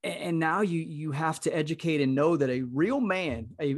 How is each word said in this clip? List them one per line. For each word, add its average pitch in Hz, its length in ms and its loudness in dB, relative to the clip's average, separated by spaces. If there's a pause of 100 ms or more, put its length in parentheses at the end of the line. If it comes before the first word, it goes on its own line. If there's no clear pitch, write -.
and 170 340 -2
now 160 220 2
you, 170 200 2
you 156 320 -6
have 156 280 -2
to 170 160 -2
educate 156 460 0
and 131 120 4
know 156 220 4
that 135 140 2
a 127 120 -2
real 160 380 0
man, 170 480 -2 (120)
a, 139 180 0